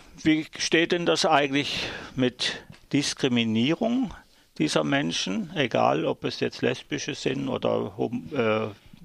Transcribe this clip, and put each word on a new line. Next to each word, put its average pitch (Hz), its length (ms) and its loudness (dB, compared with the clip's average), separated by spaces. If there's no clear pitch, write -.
wie 156 240 4
steht - 340 2
denn 175 140 0
das 165 220 2
eigentlich 143 560 2
mit - 480 -2
Diskriminierung 139 1160 2
dieser 156 260 0
Menschen, 160 720 -2
egal 131 480 2
ob 139 200 -2
es 131 160 -6
jetzt 123 240 -2
Lesbische 135 500 -4
sind 135 340 -4
oder 113 500 -2
hom-, 120 360 -4
äh, 110 360 0